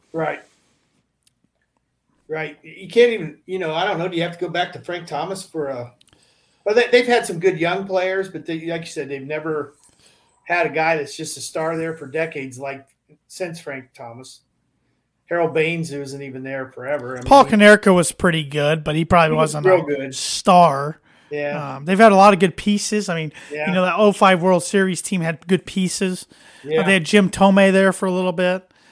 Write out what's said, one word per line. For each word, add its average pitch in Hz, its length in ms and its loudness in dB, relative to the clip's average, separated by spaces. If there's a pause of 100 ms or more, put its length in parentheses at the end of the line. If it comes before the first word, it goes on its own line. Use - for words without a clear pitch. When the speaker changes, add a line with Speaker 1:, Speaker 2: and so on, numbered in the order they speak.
(120)
Speaker 1:
Right. 156 300 -6 (1900)
Right. 156 360 -8
You 180 240 -20
can't 240 240 6
even, 165 340 -8
you 185 140 -6
know, 160 140 -4
I 170 120 -2
don't 190 140 -4
know. 170 80 -4
Do 175 100 -6
you 165 60 -2
have 170 100 -6
to - 60 -20
go 175 100 -6
back 175 240 -4
to - 60 -16
Frank 170 280 -12
Thomas 175 380 -8
for 156 220 -8
a, 123 260 -10 (720)
but 208 100 0
they, 233 120 4
they've 240 200 2
had 240 180 0
some 170 140 -8
good 170 200 0
young 185 260 -2
players, 190 440 -4
but 160 160 -14
they, 165 220 -8
like 165 140 -6
you 165 60 -14
said, 139 220 -10
they've 139 160 -10
never 151 500 -8 (680)
had 175 200 -2
a 151 40 -4
guy 160 280 0
that's 139 180 -8
just 156 220 -12
a 135 40 -14
star 160 360 -6
there 165 180 -6
for 147 120 -16
decades, 139 500 -8
like, 139 300 -12 (400)
since 165 320 -10
Frank 135 340 -14
Thomas. 123 480 -20 (880)
Harold 170 240 -2
Baines, 160 360 -2
who 143 120 -10
isn't 139 200 -12
even 131 220 -14
there 135 280 -10
forever. 127 420 -8
I - 40 -10
mean, 123 80 -12
Speaker 2:
Paul 269 200 8
Speaker 1:
he - 60 -4
Speaker 2:
Konerko 208 420 6
was 175 180 2
pretty 160 320 0
good, 147 400 -2
but 151 120 -2
he 165 100 0
probably 160 300 4
Speaker 1:
He 156 40 0
was 156 160 0
Speaker 2:
wasn't 151 120 -4
Speaker 1:
real 185 140 6
Speaker 2:
a 156 40 -8
Speaker 1:
good. 135 300 -6
Speaker 2:
star. 156 840 2 (280)
Speaker 1:
Yeah. 147 460 -6
Speaker 2:
Um, 143 100 -14
they've 185 140 0
had 226 120 10
a 202 40 4
lot 202 180 8
of 185 60 0
good 180 180 2
pieces. 208 520 -4
I 175 60 -4
mean, 160 180 -8 (180)
Speaker 1:
Yeah. 151 160 -6
Speaker 2:
you 170 60 -2
know, 185 100 2
that 180 140 0
oh 208 140 4
five 190 300 4
World 180 220 2
Series 190 380 -2
team 185 200 -4
had 165 260 -6
good 180 180 0
pieces. 185 600 -4 (400)
Uh, 139 40 -14
Speaker 1:
Yeah. 156 140 0
Speaker 2:
they 190 100 2
had 175 120 0
Jim 202 240 4
Thome 196 420 4
there 190 220 4
for 202 120 -6
a 190 60 -2
little 185 220 -2
bit. 185 360 -2 (220)